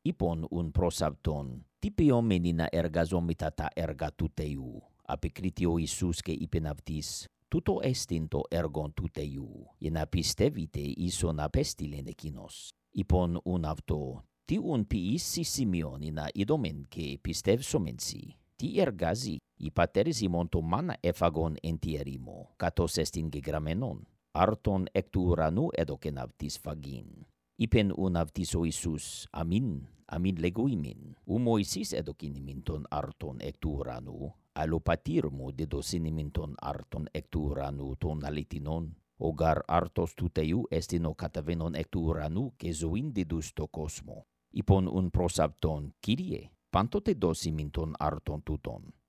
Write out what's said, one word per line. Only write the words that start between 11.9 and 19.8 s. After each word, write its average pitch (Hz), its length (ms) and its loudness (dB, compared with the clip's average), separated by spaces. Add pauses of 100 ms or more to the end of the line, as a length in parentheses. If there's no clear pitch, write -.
εκείνος». - 640 -12 (220)
Είπον 90 520 4
ουν 90 220 0
αυτό, 76 580 -4 (220)
«Τι 185 180 0
ουν 131 240 0
ποιήσει 117 560 0
σημειώνει 78 680 0
να 76 220 -4
είδομεν 98 540 0
και 71 340 -6
πιστεύσομεν 98 800 0
σοι; - 360 -8 (200)
Τι - 240 0
εργάζει; 101 560 2 (220)
Οι 76 140 -6
πατέρες 113 500 2